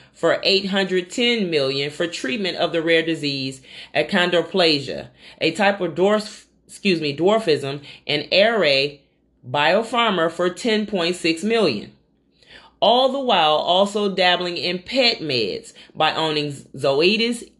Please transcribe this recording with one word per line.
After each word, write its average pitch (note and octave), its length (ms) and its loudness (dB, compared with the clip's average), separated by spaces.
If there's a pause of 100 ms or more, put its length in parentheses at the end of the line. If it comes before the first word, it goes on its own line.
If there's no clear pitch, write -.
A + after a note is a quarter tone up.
(140)
for D#3+ 300 2
eight G3 240 2
hundred F#3 420 -2
ten A#3 400 0
million C#3 420 -2
for E3+ 160 -4
treatment G3 480 -4
of B2 160 -2
the - 100 0
rare E3 220 2
disease C#3 580 -6 (320)
achondroplasia, E3 1160 0 (320)
a D#3 100 0
type G3 300 0
of E3 140 -4
dwarf, G#3 500 -2 (200)
excuse F3 360 -2
me, D3 120 -4
dwarfism, D3 720 0 (240)
and D3 240 -2
Array D3+ 720 2 (440)
Biopharma E3+ 840 0
for F3+ 180 -2
ten G#3+ 360 -2
point F3 320 -2
six E3 260 -2
million. G3+ 480 0 (880)
All B3 320 4
the C4+ 80 -4
while F3+ 360 4
also G3+ 580 0
dabbling F3 440 0
in F3+ 220 -4
pet A#3 400 0
meds A#2 540 -4 (220)
by D#3 180 0
owning D3+ 380 -2
Zoetis F3 960 0 (100)